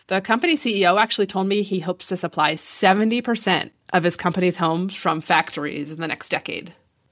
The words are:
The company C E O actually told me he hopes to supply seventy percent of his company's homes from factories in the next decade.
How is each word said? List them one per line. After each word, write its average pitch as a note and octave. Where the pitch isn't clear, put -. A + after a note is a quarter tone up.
The F#3+
company B3
C G3+
E -
O F3+
actually G#3+
told F#3+
me G#3
he G3
hopes F3+
to F#3
supply D#3
seventy G#3+
percent A3+
of F3+
his E3+
company's F3+
homes F3
from D#3+
factories D3+
in D#3
the E3
next -
decade. -